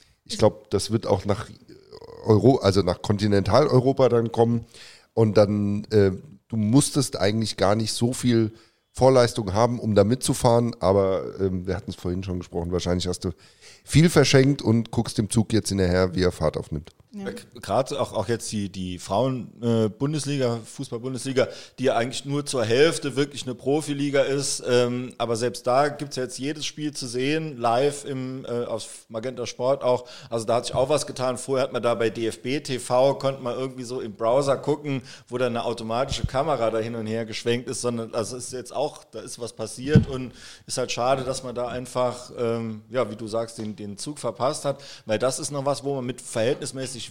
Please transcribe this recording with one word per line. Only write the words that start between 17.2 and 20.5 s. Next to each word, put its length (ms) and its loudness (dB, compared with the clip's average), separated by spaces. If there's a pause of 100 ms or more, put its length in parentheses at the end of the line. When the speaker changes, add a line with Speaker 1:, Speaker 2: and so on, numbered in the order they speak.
Speaker 3:
Äh, 60 -8
k-, 280 -18
grad 320 -2
auch, 200 -4
auch 140 -2
jetzt 240 -2
die, 180 -4
die 300 -8
Frauen, 520 -2 (100)
äh, 280 2
Bundesliga, 760 -2